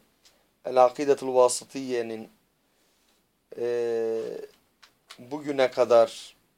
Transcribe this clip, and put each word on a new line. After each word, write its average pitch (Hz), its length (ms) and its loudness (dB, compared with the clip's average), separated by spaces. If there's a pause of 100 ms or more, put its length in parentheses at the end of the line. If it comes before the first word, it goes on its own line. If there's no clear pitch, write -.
(640)
El-Akidetul 131 680 2
Vasıtiye'nin, 120 960 -2 (1300)
e, 120 80 -4 (1500)
bugüne 135 520 -2
kadar 117 640 2 (220)